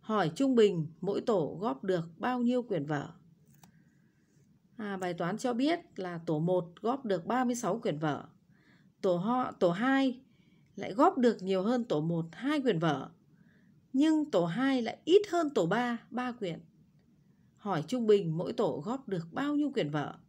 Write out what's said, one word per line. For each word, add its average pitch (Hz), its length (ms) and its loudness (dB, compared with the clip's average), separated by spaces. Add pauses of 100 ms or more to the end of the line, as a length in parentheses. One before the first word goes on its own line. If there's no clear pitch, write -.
Hỏi 196 340 0
trung 269 200 2
bình 185 320 4 (140)
mỗi 196 200 -2
tổ 175 400 0
góp 247 240 -4
được 180 200 0 (140)
bao 247 240 -2
nhiêu 247 200 2
quyển 175 240 -4
vở? 151 220 -4 (1700)
À, 202 200 -8
bài 180 180 -4
toán 175 240 -2
cho 247 140 -2
biết 294 280 0 (160)
là 175 300 -8
tổ 160 120 0
một 170 420 0
góp 269 240 -4
được 185 220 -2
ba 247 180 0
mươi 240 100 0
sáu 214 240 -2
quyển 180 200 -2
vở, 151 260 -2 (760)
tổ 180 160 2
họ, 240 360 -2
tổ 180 180 4
hai 262 500 2 (560)
lại 202 160 -8
góp 277 260 4
được 233 240 2
nhiều 185 200 0
hơn 233 220 0
tổ 151 160 0
một 165 320 -2
hai 285 280 -2
quyển 233 180 0
vở, 151 320 -2 (840)
nhưng 302 380 2
tổ 180 140 4
hai 247 380 0
lại - 220 -6
ít 403 260 6
hơn 339 200 0
tổ 220 160 2
ba 233 320 0 (120)
ba 247 220 -6
quyển. 185 280 -6 (960)
Hỏi 175 320 -2
trung 247 180 -2
bình 180 320 4
mỗi 180 140 -4
tổ 165 320 0
góp 254 240 -6
được 180 240 -6
bao 285 240 -2
nhiêu 294 140 0
quyển 160 200 -2
vở? 147 240 -4 (140)